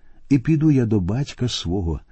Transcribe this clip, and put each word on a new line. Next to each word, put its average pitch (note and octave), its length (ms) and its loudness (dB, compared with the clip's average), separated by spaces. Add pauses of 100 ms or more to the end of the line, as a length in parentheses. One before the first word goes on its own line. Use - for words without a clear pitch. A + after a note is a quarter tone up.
(280)
і C#3 100 4
піду D#3 320 2
я C3 160 4
до G#2+ 140 2
батька A#2+ 480 -4
свого, E2+ 520 -4 (120)